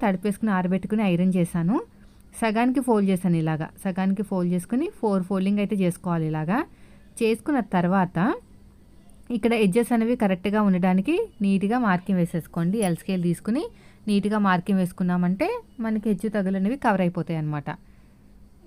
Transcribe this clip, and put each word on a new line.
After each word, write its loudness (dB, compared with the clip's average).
తడిపేసుకుని 0
ఆరబెట్టుకుని 0
ఐరన్ 2
చేశాను. 0
సగానికి 2
ఫోల్డ్ 4
చేశాను 2
ఇలాగా, -2
సగానికి -2
ఫోల్డ్ -2
చేసుకుని -2
ఫోర్ 0
ఫోల్డింగ్ 0
అయితే -2
చేసుకోవాలి. 0
ఇలాగా -2
చేసుకున్న 0
తర్వాత 2
ఇక్కడ 2
ఎడ్జెస్ 2
అనేవి 2
కరెక్ట్గా 0
ఉండడానికి 2
నీట్‌గా 2
మార్కింగ్ 2
వేసేసుకోండి. -2
ఎల్ 0
స్కేల్ -4
తీసుకుని -2
నీట్‌గా 0
మార్కింగ్ 2
వేసుకున్నామంటే 0
మనకి -4
హెచ్చు -2
తగ్గులు -2
అనేవి -2
కవర్ 2
అయిపోతాయి -2
అన్నమాట. -6